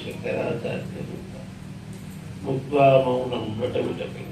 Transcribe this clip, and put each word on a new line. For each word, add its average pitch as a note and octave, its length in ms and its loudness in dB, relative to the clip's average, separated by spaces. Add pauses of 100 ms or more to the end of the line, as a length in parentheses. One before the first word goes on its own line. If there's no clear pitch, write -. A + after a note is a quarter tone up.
శంకరాచార్యులు - 1160 -4 (1300)
ముక్త్వా C3+ 440 6 (180)
మౌనం B2 400 0 (140)
వటవిటపి. - 720 -2